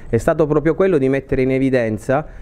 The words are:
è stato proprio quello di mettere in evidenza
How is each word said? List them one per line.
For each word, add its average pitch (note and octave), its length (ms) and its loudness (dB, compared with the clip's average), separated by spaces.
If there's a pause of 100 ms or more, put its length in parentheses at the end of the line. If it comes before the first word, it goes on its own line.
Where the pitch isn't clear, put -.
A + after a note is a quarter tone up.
è A#2 80 0
stato D#3 300 2
proprio D3+ 280 0
quello F#3+ 220 2
di C3 140 2
mettere C3+ 320 -2
in C3 80 0
evidenza C3 760 0 (160)